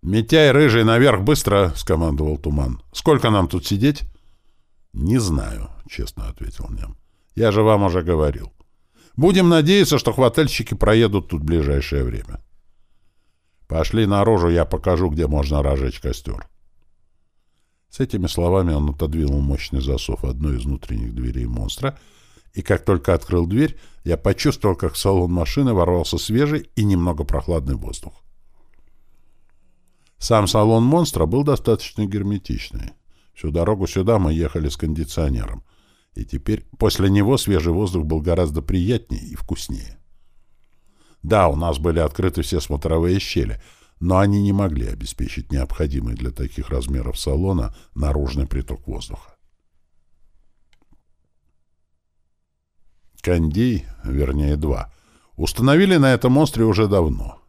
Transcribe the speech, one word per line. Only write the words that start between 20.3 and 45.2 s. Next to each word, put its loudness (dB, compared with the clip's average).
из -8
внутренних -6
дверей -6
монстра, -6
и -8
как -2
только 2
открыл 0
дверь, 0
я 0
почувствовал, 0
как -4
в -8
салон 2
машины 0
ворвался 0
свежий -2
и 2
немного 2
прохладный -2
воздух. -12
Сам 2
салон 4
монстра 2
был 0
достаточно -2
герметичный. -6
Всю -8
дорогу 0
сюда 0
мы 2
ехали -2
с -6
кондиционером, -4
и -8
теперь -6
после 2
него 4
свежий 2
воздух 0
был -2
гораздо 0
приятнее -2
и -14
вкуснее. -10
Да, 4
у 0
нас -2
были 2
открыты 0
все -2
смотровые 0
щели, -4
но 2
они 4
не 2
могли 0
обеспечить -8